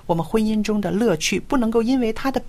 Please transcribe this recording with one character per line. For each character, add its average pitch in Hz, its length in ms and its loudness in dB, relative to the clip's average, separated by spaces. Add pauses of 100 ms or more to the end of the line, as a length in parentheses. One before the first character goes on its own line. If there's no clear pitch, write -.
我 175 80 0
们 156 100 0
婚 220 180 0
姻 214 180 0
中 208 200 0
的 180 100 -2
乐 196 280 2
趣 - 200 -2
不 - 180 -2
能 226 140 2
够 233 100 2
因 254 200 2
为 226 120 0
他 262 200 -2
的 262 160 -2